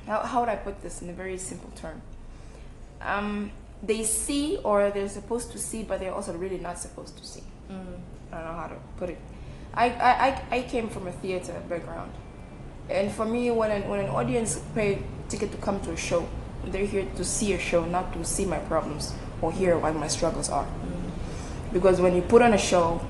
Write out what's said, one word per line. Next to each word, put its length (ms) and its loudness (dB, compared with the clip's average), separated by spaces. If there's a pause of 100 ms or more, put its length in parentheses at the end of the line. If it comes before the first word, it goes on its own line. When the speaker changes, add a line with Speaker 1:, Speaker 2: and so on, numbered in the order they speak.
Speaker 1:
how, 140 0
how 180 0
would 100 4
I 60 0
put 260 -8
this 220 -10
in 80 -8
a 20 -10
very 240 -6
simple 380 -10
term? 260 -10 (1000)
Um, 500 -2 (320)
they 200 0
see 600 0
or 260 4
they're 180 -2
supposed 440 -6
to 80 -10
see, 240 -6
but 160 -4
they're 140 -6
also 200 -6
really 240 -4
not 220 -8
supposed 380 -12
to 80 -16
see. 180 -14 (280)
Speaker 2:
Mm. 280 -10 (340)
Speaker 1:
I 40 -8
don't 100 -8
know 120 -6
how 80 -6
to 80 -10 (220)
put 140 -4
it. 80 -10 (560)
I, 160 6
I, 200 6 (160)
I, 140 0 (160)
I 60 2
came 260 -2
from 180 -6
a 40 -4
theater 420 -4 (160)
background. 420 -6 (800)
And 220 2
for 140 -2
me, 260 2
when 180 4
an, 180 0
when 120 0
an 100 0
audience 500 2 (140)
pay 300 2 (260)
ticket 220 -2
to 80 -6
come 220 0
to 100 -4
a 60 -4
show, 300 0 (380)
they're 200 0
here 200 0 (100)
to 80 -2
see 300 2
a 60 2
show, 260 4
not 280 0
to 120 -4
see 200 0
my 120 0
problems 560 0 (280)
or 120 2
hear 240 6
what 180 2
my 120 0
struggles 420 2
are. 160 0
Speaker 2:
Mm. 1080 -4
Speaker 1:
Because 280 8
when 140 8
you 80 6
put 180 10
on 120 10
a 40 8
show 420 4 (100)